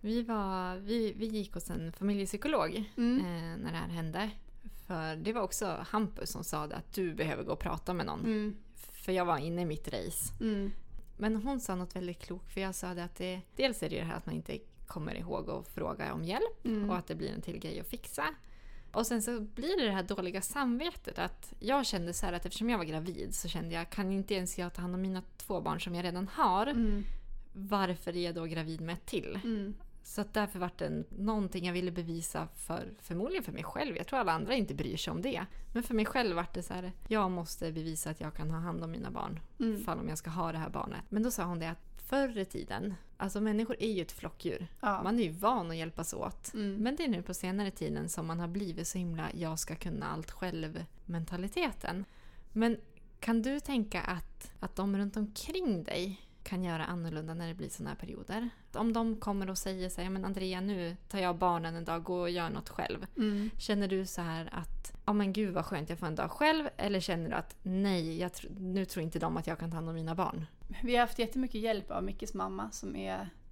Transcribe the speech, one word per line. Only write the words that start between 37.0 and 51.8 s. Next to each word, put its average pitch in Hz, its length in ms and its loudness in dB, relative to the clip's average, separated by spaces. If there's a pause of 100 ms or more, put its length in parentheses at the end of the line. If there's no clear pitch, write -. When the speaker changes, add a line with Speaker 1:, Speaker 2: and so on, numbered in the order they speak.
Speaker 1:
jag 208 220 6
måste 170 420 -2
bevisa 160 380 -2
att 156 100 -4
jag 156 140 -4
kan 156 160 0
ha 160 80 2
hand 170 260 -2
om 160 60 -4
mina - 200 -4
barn. - 300 -2 (200)
Speaker 2:
Mm. 226 160 4
Speaker 1:
Ifall 175 220 0
om 156 100 -2
jag 156 100 -2
ska - 120 -6
ha 165 220 0
det 160 60 -2
här 160 120 -2
barnet. - 380 -4
Men 214 140 4
då 247 80 4
sa 208 140 0
hon 175 140 0
det 165 120 -2
att 170 80 -6 (280)
förr 262 320 4
i 190 60 2
tiden, 185 500 -4 (220)
alltså 196 240 0
människor 220 380 4
är 220 140 2
ju 180 100 2
ett - 100 -6
flockdjur. - 540 -4 (140)
Speaker 2:
Ja. 196 220 2
Speaker 1:
Man 208 160 4
är 233 60 6
ju 165 60 2
van 190 400 2
att 165 60 -2
hjälpas 165 380 -2
åt. - 400 -4
Speaker 2:
Mm. 202 200 0
Speaker 1:
Men 226 220 2
det 339 80 0
är 294 40 2
nu 185 140 2
på 180 120 -4
senare 190 360 0
tiden 151 380 -2
som 165 180 -4
man 165 140 -2
har 175 80 0
blivit 175 400 -2
så - 100 -2
himla, 165 360 -2
jag 160 240 -2
ska - 160 -2
kunna 160 320 -2
allt 156 240 -4
själv 165 540 -4 (200)
mentaliteten. 185 1000 -2 (480)